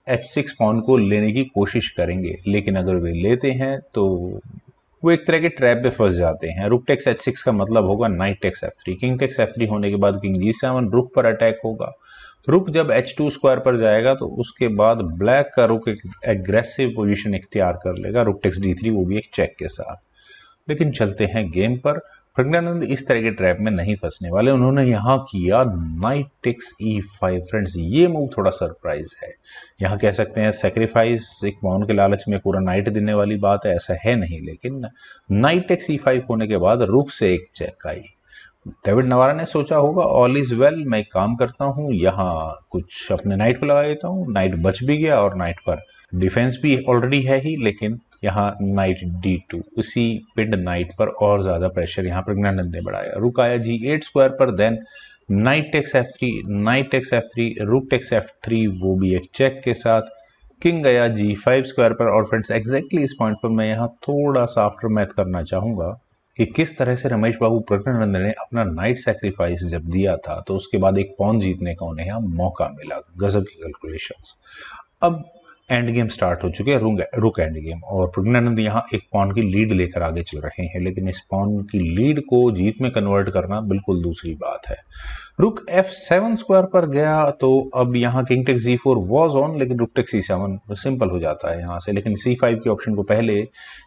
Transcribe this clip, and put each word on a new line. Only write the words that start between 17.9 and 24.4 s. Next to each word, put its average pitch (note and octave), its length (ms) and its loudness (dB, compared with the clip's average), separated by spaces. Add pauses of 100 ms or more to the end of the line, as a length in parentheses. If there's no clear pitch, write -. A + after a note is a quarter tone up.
लेगा, G2 240 0
रुक G#2+ 200 0
टेक्स F#2 180 0
डी F#2+ 140 0
थ्री, G2+ 160 -2
वो G2+ 140 0
भी F#2+ 140 -2
एक - 160 -10
चेक - 240 0
के D#2+ 100 -8
साथ। - 1000 -16
लेकिन D3+ 240 0
चलते G2+ 340 0
हैं G#2+ 240 -4
गेम G2+ 260 0
पर। D3 240 -2 (360)
प्रज्ञानंद E3+ 480 0
इस - 220 -4
तरह A#2 160 2
के A2+ 80 0
ट्रैप F#2+ 300 0
में G#2+ 120 0
नहीं F#2+ 240 0
फंसने F#2 340 -8
वाले। G#2+ 200 4